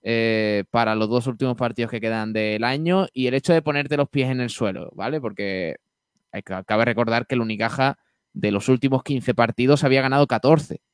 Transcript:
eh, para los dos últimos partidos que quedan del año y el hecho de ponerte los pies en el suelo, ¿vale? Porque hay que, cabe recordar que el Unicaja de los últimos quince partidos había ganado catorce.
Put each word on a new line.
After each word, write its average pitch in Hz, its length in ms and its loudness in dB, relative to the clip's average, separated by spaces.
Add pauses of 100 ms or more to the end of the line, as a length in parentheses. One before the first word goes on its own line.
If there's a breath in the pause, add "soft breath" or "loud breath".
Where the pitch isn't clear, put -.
eh, 110 680 0
para 110 240 2
los 107 140 0
dos 120 180 0
últimos 123 300 -2
partidos 117 340 -4
que 117 100 -6
quedan 110 320 -4
del 107 300 -2
año 160 500 0
y 127 140 -2
el 123 80 0
hecho 139 180 2
de 160 100 4
ponerte 143 340 -2
los 143 120 0
pies 131 220 -2
en 127 100 -2
el 120 100 -4
suelo, 95 440 -6
¿vale? 139 260 -6
Porque 98 580 -6 (520)
hay 101 120 -10
que, 95 220 -10
cabe 107 200 2
recordar 117 420 0
que - 80 -4
el 123 60 0
Unicaja 113 580 -2 (340)
de 101 200 -2
los 101 160 -2
últimos 131 340 2
quince 127 320 -2
partidos 127 480 2
había 135 200 4
ganado 139 260 4
catorce. 139 520 2 (140)